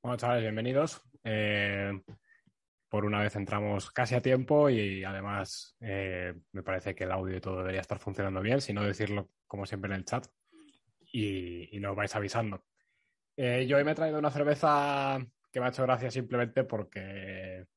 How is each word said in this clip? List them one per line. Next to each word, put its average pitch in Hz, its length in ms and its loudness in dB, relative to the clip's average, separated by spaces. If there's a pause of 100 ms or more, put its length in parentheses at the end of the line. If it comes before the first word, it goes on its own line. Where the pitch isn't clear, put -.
(180)
Chavales, 120 260 2
bienvenidos. 123 580 0 (220)
Eh, 101 680 0 (960)
por 104 180 0
una 104 160 2
vez 104 140 0
entramos 104 560 -2
casi 123 240 0
a 120 60 2
tiempo 135 480 6
y 101 340 2
además, 98 760 -6
eh, 95 540 -4 (180)
me 95 100 -8
parece 95 320 -4
que 92 120 -4
el 92 60 -2
audio 92 260 -2
y 90 40 -6
todo 92 160 -4
debería 92 240 -2
estar 98 160 -4
funcionando 95 440 -2
bien, 123 200 2
si 117 120 -4
no 101 100 0
decirlo 101 480 -2 (160)
como 98 180 -8
siempre 98 260 -6
en 95 60 -2
el 92 80 -6
chat 123 220 -4 (840)
y, 92 640 -4
y 101 40 -6
nos 101 160 -4
vais 104 200 -2
avisando. 104 500 -2 (720)
Eh, 127 320 2
yo 139 100 6
hoy 143 60 6
me 151 80 2
he 151 40 2
traído 156 240 0
una 147 100 4
cerveza 143 920 4 (320)
que 127 80 -4
me 123 60 0
ha 127 40 2
hecho 131 140 0
gracia 123 280 2
simplemente 120 520 0
porque 95 1000 -8 (100)